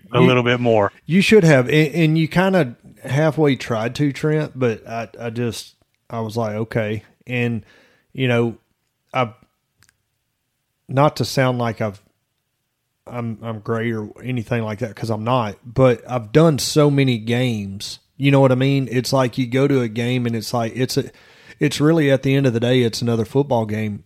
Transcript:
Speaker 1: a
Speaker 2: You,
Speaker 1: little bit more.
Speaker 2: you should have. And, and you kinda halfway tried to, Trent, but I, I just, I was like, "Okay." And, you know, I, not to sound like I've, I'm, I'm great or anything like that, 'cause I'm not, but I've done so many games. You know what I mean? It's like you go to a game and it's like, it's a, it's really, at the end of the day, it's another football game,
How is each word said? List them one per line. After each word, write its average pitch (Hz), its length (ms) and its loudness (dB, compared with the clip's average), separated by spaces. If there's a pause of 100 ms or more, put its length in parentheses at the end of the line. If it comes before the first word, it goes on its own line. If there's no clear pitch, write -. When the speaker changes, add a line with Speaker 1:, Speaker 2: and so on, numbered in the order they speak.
(120)
Speaker 1:
a 123 80 2
Speaker 2:
You, 127 60 8
Speaker 1:
little 127 160 4
bit 120 180 0
more. 110 300 2 (160)
Speaker 2:
you 180 140 2
should 208 240 6
have. 131 240 6
And, 151 260 2
and 160 240 2
you 160 80 2
kinda 175 500 0 (280)
halfway 147 500 2
tried 117 420 -4
to, 143 160 0
Trent, 151 460 -4
but 117 300 -2
I, 113 200 -10 (120)
I 117 100 -8
just, 117 440 -8 (360)
I 117 100 -8
was 110 160 -6
like, 107 180 -4
"Okay." 110 500 -6 (220)
And, 120 380 -4 (480)
you 131 160 -2
know, 117 280 0 (580)
I, 120 180 -2 (1600)
not 139 280 2
to 123 80 -2
sound 127 340 0
like 117 220 -4
I've, 104 220 -6 (1040)
I'm, 117 360 -8
I'm 113 180 -8
great 117 320 -2
or 107 180 -6 (120)
anything 120 400 -4
like 107 180 -6
that, 110 160 -6
'cause 113 140 -6
I'm 107 140 -4
not, 117 400 -2
but 123 460 2
I've 113 220 -6
done 151 260 4
so 147 320 2
many 135 280 2
games. 110 840 -4 (160)
You 139 140 2
know 139 100 6
what 131 120 6
I 127 40 2
mean? 135 340 0
It's 123 220 -2
like 131 260 0
you 127 80 -2
go 131 200 2
to 139 140 2
a 120 80 -2
game 120 380 -2
and 117 100 -2
it's 107 160 -8
like, 117 240 -2
it's 127 200 -2
a, - 140 -4 (480)
it's 147 220 -2
really, 151 300 4
at 135 120 2
the 135 120 2
end 139 120 2
of 120 60 2
the 113 80 0
day, 123 220 2
it's 113 200 -2
another 117 220 0
football 131 420 0
game, 107 400 -6